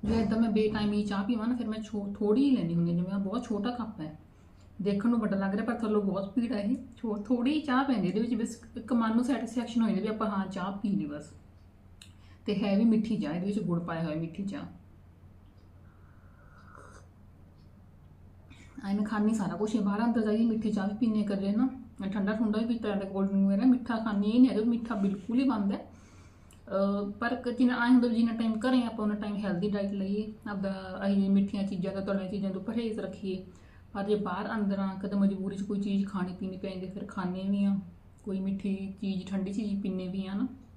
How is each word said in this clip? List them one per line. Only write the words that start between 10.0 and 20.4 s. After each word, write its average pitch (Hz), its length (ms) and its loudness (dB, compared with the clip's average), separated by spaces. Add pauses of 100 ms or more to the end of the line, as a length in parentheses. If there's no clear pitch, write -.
ਵੀ - 60 -2
ਆਪਾਂ 220 200 0
ਹਾਂ 196 200 -2
ਚਾਹ 190 300 -4
ਪੀ 208 120 -2
ਲਈ 156 160 0
ਬਸ। 147 180 -8 (1200)
ਤੇ 208 100 2
ਹੈ 196 220 2
ਵੀ 233 80 4
ਮਿੱਠੀ 220 320 4
ਚਾਹ, 147 160 -2
ਇਹਦੇ 180 120 -4
ਵਿੱਚ 208 140 -2
ਗੁੜ 170 200 0
ਪਾਇਆ 165 240 -4
ਹੋਇਆ, 156 120 -2
ਮਿੱਠੀ 165 280 -6
ਚਾਹ। 202 180 -8 (4000)
ਐਂ 202 60 2
ਮੈਂ 208 100 2
ਖਾਂਦੀ 214 280 0
ਸਾਰਾ 170 220 -2
ਕੁਛ 214 200 -2
ਹੀ, 220 40 4
ਬਾਹਰ 202 240 0
ਅੰਦਰ 233 180 2
ਜਾਈਏ 214 240 2